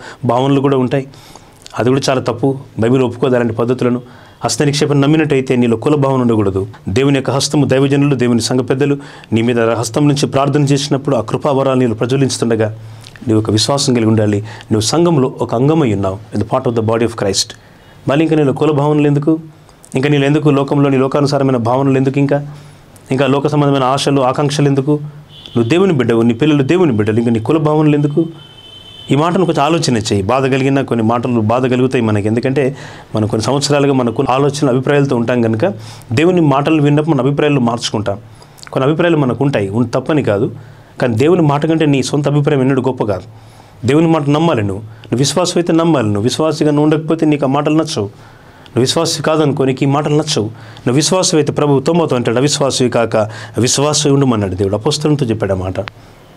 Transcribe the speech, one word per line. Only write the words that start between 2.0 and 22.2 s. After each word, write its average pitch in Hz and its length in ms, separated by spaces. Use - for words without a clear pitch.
చాలా 131 100
తప్పు, 127 380
బైబిల్ 120 240
ఒప్పుకోదు 123 320
అలాంటి 120 200
పద్ధతులను. 123 480
హస్త 127 180
నిక్షేపం 147 380
నమ్మినట్టయితే 139 560
నీలో 120 200
కుల 147 180
భావన 135 260
ఉండకూడదు. 104 460
దేవుని 135 280
యొక్క 131 140
హస్తము, 135 340
దైవజనులు, 139 500
దేవుని 120 260
సంఘ 127 200
పెద్దలు 139 380
నీ 113 100
మీద 120 180
హస్తం 117 480
నుంచి 147 180
ప్రార్థన 139 380
చేసినప్పుడు 139 520
ఆ 113 40
కృపావరాలు 135 580
నీలో 120 160
ప్రజ్వలించుతుండగా 117 840
నీవు 110 100
ఒక 107 120
విశ్వాసం 139 440
కలిగి 110 140
ఉండాలి. 107 320
నువ్వు - 400
సంఘంలో 147 600
ఒక 117 140
అంగమై 139 380
ఉన్నావు, 98 260
ఇది 104 100
part 123 240
of 113 120
the 107 120
body 117 160
of 117 40
Christ. - 360
మళ్ళీ 143 160
ఇంకా 156 120
నీలో 143 160
కుల 151 180
భావనలు 147 360
ఎందుకు? 147 320
ఇంకా 139 140
నీలో 139 180
ఎందుకు 147 220
లోకంలో 143 420
నీ 135 60
లోకానుసారమైన 135 600
భావనలు 131 400
ఎందుకు? 135 220
ఇంకా, 143 280